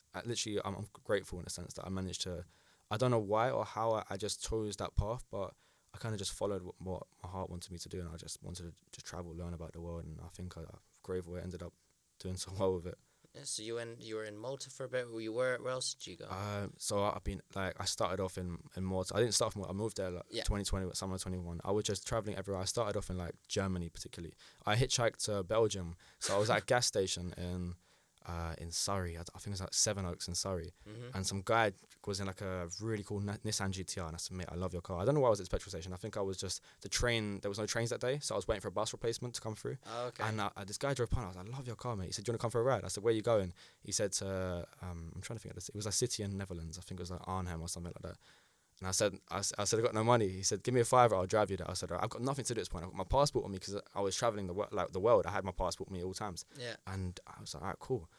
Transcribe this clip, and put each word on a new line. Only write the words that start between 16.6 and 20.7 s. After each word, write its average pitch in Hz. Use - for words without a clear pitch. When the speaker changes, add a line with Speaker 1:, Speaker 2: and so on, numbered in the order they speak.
Speaker 1:
so 101
I, 104
I've 104
been, 98
like, 95
I 98
started 95
off 95
in, 90
in 92
Malta. 92
I 104
didn't 113
start 110
from, 98
I 90
moved 104
there, 95
like, 87
Speaker 2:
Yeah. 113
Speaker 1:
twenty 101
twenty, 95